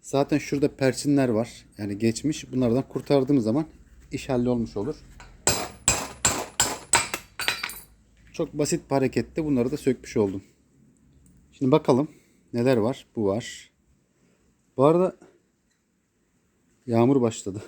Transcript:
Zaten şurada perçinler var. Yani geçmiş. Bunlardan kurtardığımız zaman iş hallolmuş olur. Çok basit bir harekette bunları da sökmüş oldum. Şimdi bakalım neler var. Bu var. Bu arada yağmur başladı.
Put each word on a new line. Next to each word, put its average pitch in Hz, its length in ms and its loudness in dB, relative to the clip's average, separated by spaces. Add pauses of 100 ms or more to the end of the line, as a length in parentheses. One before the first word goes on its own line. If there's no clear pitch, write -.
(100)
Zaten 143 280 2
şurada 139 380 -2
perçinler 135 520 2
var. 117 380 -2 (120)
Yani 101 200 -6
geçmiş. 113 540 -2
Bunlardan 123 360 0
kurtardığımız 135 560 2
zaman 135 220 0 (460)
iş - 160 -8
hallolmuş 123 480 -2
olur. 110 200 -6 (3250)
Çok 156 200 -6
basit 147 380 -2
bir 139 40 0
harekette 131 500 -2
bunları 131 260 0
da 147 60 -6
sökmüş - 400 -2
oldum. 101 260 0 (1080)
Şimdi 131 200 2
bakalım 151 360 4 (440)
neler 120 240 2
var. 113 300 -2 (100)
Bu 110 100 -2
var. - 440 -4 (1040)
Bu 131 80 4
arada 175 320 4 (1700)
yağmur 123 340 4
başladı. 107 480 -4